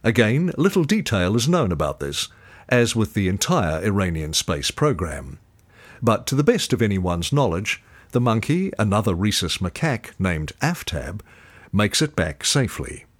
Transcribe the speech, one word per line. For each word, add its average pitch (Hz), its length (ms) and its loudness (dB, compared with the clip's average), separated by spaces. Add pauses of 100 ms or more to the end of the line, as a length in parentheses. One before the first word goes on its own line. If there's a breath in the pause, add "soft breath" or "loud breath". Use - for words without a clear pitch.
Again, 120 540 2
little 175 280 4
detail 110 520 2
is 120 120 2
known 160 220 2
about 73 300 -2
this, 71 280 -6 (400 loud breath)
as 120 280 2
with 107 180 0
the 98 140 2
entire 95 560 0
Iranian 87 480 0
space 76 380 -2
program. 78 680 -4 (640 loud breath)
But 113 280 2
to 135 60 -2
the 143 100 2
best 226 280 2
of 120 80 0
anyone's 90 520 0
knowledge, 110 500 0 (300 loud breath)
the 123 80 2
monkey, 123 580 0
another 104 360 2
rhesus 98 440 0
macaque 117 600 -4
named 82 340 -2 (100)
Aftab, 117 580 -4 (520 loud breath)
makes 104 280 2
it 151 160 -2
back 82 280 -4
safely. 76 600 -2 (160)